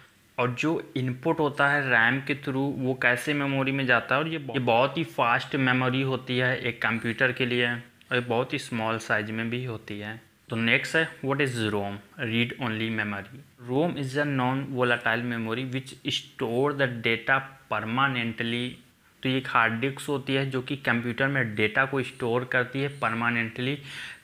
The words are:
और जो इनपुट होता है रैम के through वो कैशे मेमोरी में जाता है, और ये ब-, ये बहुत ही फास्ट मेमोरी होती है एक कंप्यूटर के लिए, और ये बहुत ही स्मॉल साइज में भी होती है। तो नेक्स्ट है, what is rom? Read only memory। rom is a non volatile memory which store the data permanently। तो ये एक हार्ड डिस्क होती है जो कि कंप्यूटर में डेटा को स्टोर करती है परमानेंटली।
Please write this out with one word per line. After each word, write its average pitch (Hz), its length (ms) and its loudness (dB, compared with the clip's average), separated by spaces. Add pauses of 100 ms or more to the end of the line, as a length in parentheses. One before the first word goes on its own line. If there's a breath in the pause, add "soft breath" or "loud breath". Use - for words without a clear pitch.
(380 loud breath)
और 123 120 2
जो 151 460 -2
इनपुट 127 440 0
होता 143 280 2
है 143 220 2
रैम 120 300 6
के 139 140 -2
through 139 420 -2
वो 131 260 0
कैशे 123 320 2
मेमोरी 135 380 0
में 135 140 0
जाता 123 280 4
है, 139 60 2
और 160 80 -2
ये 160 100 -4
ब-, 135 120 -8
ये 123 80 -2
बहुत 123 400 4
ही 165 60 0
फास्ट 127 520 2
मेमोरी 127 460 4
होती 127 360 -2
है 127 220 2
एक 117 220 -4
कंप्यूटर 113 500 0
के 127 140 -2
लिए, 120 280 0
और - 400 -10
ये 123 60 2
बहुत 120 320 0
ही 147 60 -2
स्मॉल 113 400 -2
साइज 107 320 -2
में 113 200 -4
भी 123 140 -4
होती 107 340 -8
है। 107 220 -10 (280)
तो 117 80 -4
नेक्स्ट 117 400 2
है, 160 120 4 (160)
what 135 160 0
is 131 140 0
rom? 104 400 0 (260)
Read 117 320 0 (100)
only 113 280 -2 (100)
memory। 104 400 -6 (300)
rom 151 320 2
is 131 160 -4
a 147 100 2
non 135 360 0 (120)
volatile 120 560 2
memory 113 380 -2
which 131 240 -6 (200)
store 127 600 0
the 139 140 2 (180)
data 117 340 2 (320)
permanently। 117 960 0 (540)
तो 135 60 0
ये 131 100 2
एक 131 100 -4
हार्ड 113 260 4
डिस्क 135 340 -4
होती 135 260 -2
है 135 160 0
जो 127 120 0
कि 135 140 -6
कंप्यूटर 120 500 0
में 127 280 0
डेटा 110 300 2
को 135 180 0
स्टोर 123 420 -2
करती 123 360 -2
है 139 180 -4
परमानेंटली। 117 800 0 (460 loud breath)